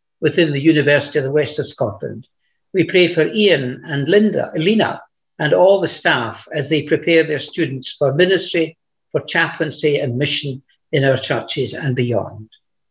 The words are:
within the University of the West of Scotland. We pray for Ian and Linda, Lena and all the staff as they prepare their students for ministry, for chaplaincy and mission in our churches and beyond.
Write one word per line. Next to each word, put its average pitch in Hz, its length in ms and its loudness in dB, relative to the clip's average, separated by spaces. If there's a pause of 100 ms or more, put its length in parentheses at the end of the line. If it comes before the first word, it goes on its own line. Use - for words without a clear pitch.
(200)
within 160 300 2
the 139 100 -2
University 147 560 2
of 139 80 0
the 135 60 -4
West 147 300 0
of - 80 -6
Scotland. 113 580 -6 (480)
We 185 80 2
pray 180 240 4
for 165 180 0
Ian 156 600 0
and 143 240 -2
Linda, 196 480 2
Lena 190 440 0 (380)
and 151 140 0
all 185 260 6
the 180 80 -2
staff 120 680 -2
as 139 160 -4
they 151 140 0
prepare 165 400 2
their 151 160 -2
students 135 540 -6
for 139 220 0
ministry, 175 600 0 (360)
for 147 80 -2
chaplaincy 156 800 -2
and 123 180 -4
mission 143 420 -4 (300)
in 139 140 2
our 135 120 4
churches - 560 -4
and 151 220 -4
beyond. 110 560 -4 (400)